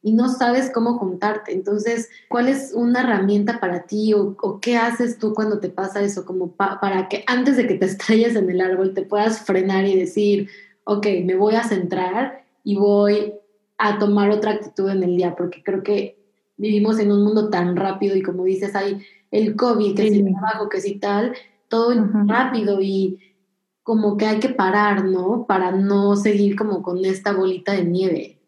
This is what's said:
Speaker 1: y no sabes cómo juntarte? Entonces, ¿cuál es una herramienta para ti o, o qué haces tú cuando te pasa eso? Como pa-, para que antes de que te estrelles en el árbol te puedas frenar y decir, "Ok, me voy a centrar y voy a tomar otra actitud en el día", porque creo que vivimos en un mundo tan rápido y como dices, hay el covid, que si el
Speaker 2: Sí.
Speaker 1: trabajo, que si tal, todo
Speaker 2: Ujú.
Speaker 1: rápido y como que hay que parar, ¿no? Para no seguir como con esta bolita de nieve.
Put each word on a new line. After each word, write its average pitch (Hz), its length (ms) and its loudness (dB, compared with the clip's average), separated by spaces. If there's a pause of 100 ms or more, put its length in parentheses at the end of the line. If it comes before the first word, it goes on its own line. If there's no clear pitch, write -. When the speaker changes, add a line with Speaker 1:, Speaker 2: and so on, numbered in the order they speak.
Speaker 1:
y 214 100 2
no 247 160 2
sabes 254 440 0
cómo 240 260 0
juntarte? 208 540 -4
Entonces, 208 560 -2 (180)
¿cuál 240 220 0
es 269 260 -2
una 240 260 2
herramienta 208 580 0
para 175 240 -2
ti 214 300 0
o, 196 280 0
o 202 180 -4
qué 240 180 0
haces 233 400 -2
tú 214 160 -2
cuando 214 260 -2
te 196 100 -6
pasa 190 320 -6
eso? 202 240 -2
Como 185 260 -6
pa-, 196 280 -4
para 196 280 -2
que 202 180 -6
antes 254 320 2
de 233 80 4
que 196 100 0
te 185 120 0
estrelles 226 480 2
en 190 140 2
el 180 120 0
árbol 190 320 0
te 190 100 -4
puedas 214 380 0
frenar 190 440 0
y 196 100 2
decir, 202 540 0 (340)
"Ok, 208 240 -2 (180)
me 185 100 0
voy 214 200 2
a 233 80 0
centrar 185 800 -4 (200)
y 202 120 -2
voy 202 580 2 (460)
a 208 180 0
tomar 202 320 2
otra 214 220 0
actitud 196 380 -4
en 196 140 0
el 180 140 0
día", 175 180 0
porque 175 280 -8
creo 190 180 -4
que - 340 -4 (420)
vivimos 214 420 2
en 208 120 2
un 202 120 4
mundo 214 260 2
tan 180 260 0
rápido 196 400 -2
y 190 60 2
como 180 220 -4
dices, 190 320 -2
hay 202 260 -4 (300)
el 214 240 0
covid, 208 400 2
que 220 140 4
si 202 100 4
el 196 80 4
Speaker 2:
Sí. 185 60 2
Speaker 1:
trabajo, 214 360 -4
que 185 120 -4
si 202 180 -6
tal, 208 340 -2 (360)
todo 226 260 2
Speaker 2:
Ujú. 208 320 2
Speaker 1:
rápido 220 540 0
y 190 380 -2 (640)
como 214 340 0
que 214 100 0
hay 214 120 0
que 269 100 0
parar, 202 560 2
¿no? 190 420 0
Para 185 240 0
no 202 440 2
seguir 202 400 2
como 208 280 -2
con 180 220 -4
esta 190 280 -2
bolita 185 400 -2
de 185 120 0
nieve. 180 520 -2 (100)